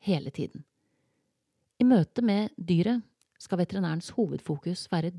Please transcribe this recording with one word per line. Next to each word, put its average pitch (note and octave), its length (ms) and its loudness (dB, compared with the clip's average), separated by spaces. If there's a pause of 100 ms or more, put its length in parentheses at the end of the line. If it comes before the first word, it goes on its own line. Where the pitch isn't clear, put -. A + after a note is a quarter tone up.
hele D#3+ 240 0
tiden. - 320 -8 (1200)
I - 20 6
møte A#3+ 380 4
med G#3 340 0
dyret F3+ 460 2 (380)
skal - 220 -6
veterinærens E3+ 540 -4
hovedfokus D#3+ 640 -4 (100)
være F3 260 -2